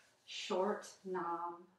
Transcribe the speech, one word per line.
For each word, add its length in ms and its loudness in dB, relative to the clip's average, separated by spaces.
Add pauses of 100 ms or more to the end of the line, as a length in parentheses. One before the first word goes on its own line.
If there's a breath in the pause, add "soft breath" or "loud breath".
(260 soft breath)
short 600 2 (180)
nam. 600 -2 (140)